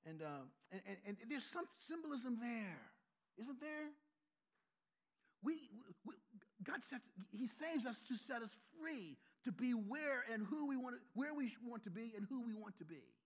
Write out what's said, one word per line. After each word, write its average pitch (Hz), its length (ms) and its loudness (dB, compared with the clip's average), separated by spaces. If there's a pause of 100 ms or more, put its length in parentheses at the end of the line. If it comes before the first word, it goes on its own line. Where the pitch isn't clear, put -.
And, 160 160 -8
uh, 147 220 -2 (280)
and, 185 100 -4 (240)
and, 208 160 -2
and 226 100 -4
there's 277 140 0
some 349 200 0 (220)
symbolism 285 540 0
there, 220 400 0 (580)
isn't 254 220 -4
there? 302 320 -2 (1500)
We, 294 100 4 (500)
we, 320 120 -8 (480)
God 277 200 0
sets, - 220 -6 (260)
he 220 160 0
saves 302 380 2
us 233 240 0
to 247 80 2
set 240 240 0
us 220 80 -4 (320)
free, 247 340 -2 (300)
to 254 60 4
be 247 220 6
where 247 600 4
and 220 100 4
who 294 240 4
we 269 80 6
want 247 200 2
to, 247 60 -10 (120)
where 285 200 4
we 277 200 4 (100)
want 233 200 -4
to 196 80 -2
be 226 260 -2
and 202 100 2
who 262 140 0
we 226 140 0
want 214 240 -6
to 160 60 -4
be. 156 200 -10 (200)